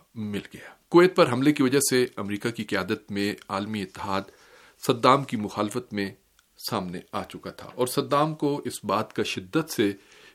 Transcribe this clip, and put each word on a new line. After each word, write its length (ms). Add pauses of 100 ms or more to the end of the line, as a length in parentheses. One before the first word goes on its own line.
(160)
مل 260 (120)
گیا۔ 200 (160)
کویت 260
پر 160
حملے 220
کی 100
وجہ 160 (100)
سے 160 (100)
امریکہ 340
کی 140
قیادت 480
میں 220 (160)
عالمی 320
اتحاد 400 (680)
صدام 360
کی 140
مخالفت 560
میں 180 (580)
سامنے 300 (120)
آ 120
چکا 280
تھا 240
اور 120
صدام 480
کو 300
اس 200
بات 280
کا 100
شدت 460
سے 240 (420)